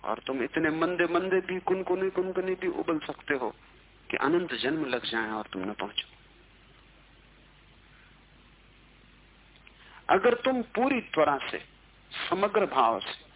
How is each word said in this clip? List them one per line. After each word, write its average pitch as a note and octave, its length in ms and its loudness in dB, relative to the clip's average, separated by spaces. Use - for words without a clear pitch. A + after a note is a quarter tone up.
और A2 160 -2
तुम C3+ 240 -4
इतने D#3+ 260 0
मंदे E3+ 360 0
मंदे F#3 360 2
भी, F#3 180 -4
कुनकुने F#3+ 500 -2
कुनकुने F#3 460 -2
भी F#3 120 -4
उबल D#3+ 320 0
सकते - 340 -6
हो B2+ 160 -2
कि - 60 -2
अनंत E3 360 2
जन्म C#3+ 320 -2
लग B2 200 -2
जाएं A2+ 260 -2
और G#2+ 160 -4
तुम F#2+ 140 -6
न G2+ 120 -4
पहुंचो। - 340 -6
अगर G#3 240 6
तुम B3+ 280 0
पूरी B3 400 0
त्वरा C#3+ 380 2
से, E2 80 -6
समग्र G3+ 360 2
भाव B2 340 4
से - 260 -10